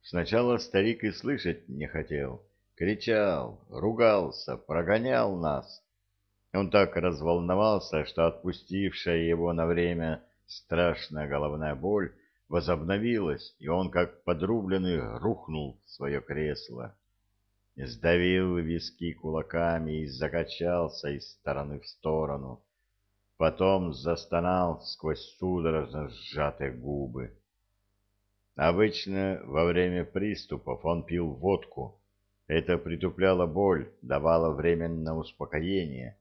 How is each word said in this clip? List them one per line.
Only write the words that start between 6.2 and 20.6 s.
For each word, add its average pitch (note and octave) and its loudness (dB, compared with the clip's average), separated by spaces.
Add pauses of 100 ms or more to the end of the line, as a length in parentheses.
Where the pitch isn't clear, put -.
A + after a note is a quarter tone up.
Он G2 0
так G2 4
разволновался, F2 2
что E2 2
отпустившая F2 -2
его E2+ 2
на E2 2
время E2+ 0 (280)
страшная D2+ -2
головная D2 -2
боль F#2+ -2 (360)
возобновилась, F2 0
и C2+ -8
он, F2 0
как F2 0
подрубленный, F#2 0 (200)
рухнул D#2 -4
в - -20
своё C#2 -4
кресло. C#2 -6 (800)
Сдавил F2+ 2
виски E2 -2
кулаками D#2+ -2
и D2+ -6
закачался D#2 -2